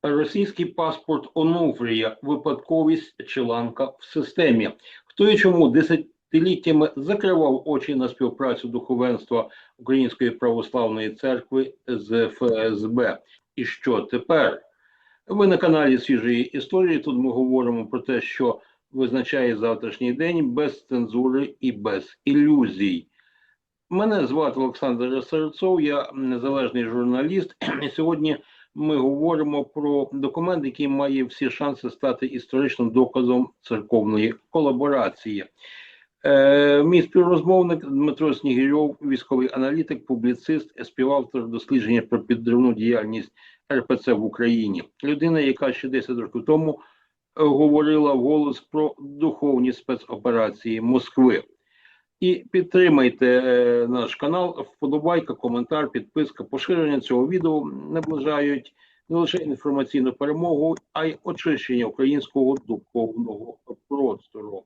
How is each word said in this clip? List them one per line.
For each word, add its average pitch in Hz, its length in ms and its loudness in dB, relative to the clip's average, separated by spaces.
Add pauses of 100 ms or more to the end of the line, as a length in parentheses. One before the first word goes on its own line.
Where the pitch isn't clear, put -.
Російський 151 600 0
паспорт 160 680 -4
Онуфрія. 123 880 0
Випадковість 156 1040 -2
чи 135 140 -4
ланка 117 440 -2
в - 180 -16
системі? 127 680 0 (340)
Хто 208 240 2
і 214 80 6
чому 175 300 6
десятиліттями 156 1300 2
закривав 160 720 0
очі 147 300 -4
на 127 120 -2
співпрацю 123 600 -4
духовенства 120 840 -2 (280)
Української 123 540 0
Православної 113 760 -2
Церкви 131 640 -4 (140)
з 110 240 -6
Ф 117 320 -2
С 110 420 0
Б? 117 340 -2 (360)
І 123 100 -6
що - 360 -2
тепер? - 600 0 (640)
Ви 202 200 4
на 180 100 6
каналі 151 400 4
Свіжої 120 460 0
Історії. 165 560 0
Тут 135 180 -4
ми 127 140 0
говоримо 120 560 0
про 123 120 -6
те, 120 220 -4
що - 400 -4 (300)
визначає 120 680 -2
завтрашній 117 560 -4
день 160 360 -2
без 139 360 -4
цензури 127 760 -2
і 127 120 -2
без 101 540 -6
ілюзій. 113 840 2 (800)
Мене 196 380 0
звати 135 320 -2
Олександр 127 640 -2
Серцов, 160 580 0
я 143 320 -2
незалежний 127 680 -2
журналіст, 127 720 -2 (140)
<clears throat> 143 140 -6
і 139 60 -6
сьогодні 156 480 -2 (380)
ми 151 220 -2
говоримо 147 680 0
про 143 480 -2
документ, 151 520 -4
який 139 220 -4
має 139 360 0
всі 123 260 -4
шанси 139 400 -6
стати - 360 -4
історичним 131 640 -2
доказом 123 600 2 (120)
церковної 107 760 0 (140)
колаборації. 127 960 -2 (800)
Е, 143 580 6
мій 170 180 6
співрозмовник 175 840 2
Дмитро 143 480 0
Снігирьов, 139 680 0
військовий 131 520 -2
аналітик, 143 520 -4
публіцист, 123 800 -4
співавтор 131 600 -2
дослідження 117 540 0
про 117 180 -2
підривну 120 540 2
діяльність 110 580 -2 (400)
Р 131 160 -2
П 127 100 2
Ц 123 160 0
в 104 100 0
Україні. 110 600 -2 (200)
Людина, 156 360 0
яка 135 340 0
ще 131 160 -8
десять 127 300 -4
років 117 260 -8
тому, 156 340 0 (600)
е, 156 40 4
говорила 147 720 4
вголос 143 460 0
про 151 400 -4
духовні 143 760 -2
спецоперації 113 1080 -4
Москви. 123 600 2 (760)
І 185 320 0
підтримайте, 139 920 4
е, 120 420 2
наш 120 280 -4
канал, 170 600 -4
вподобайка, 151 580 -2
коментар, 123 580 -4
підписка, - 520 -6
поширення 147 560 -2
цього 123 280 0
відео 160 380 0 (260)
наближають 147 840 -2 (360)
не 165 80 -2
лише 170 200 -2
інформаційну 139 760 -2
перемогу, 156 600 -2 (180)
а 160 120 -4
й 156 180 -4
очищення 131 600 -2
українського 135 720 0 (120)
духовного 113 880 -6 (320)
простору. 107 760 -6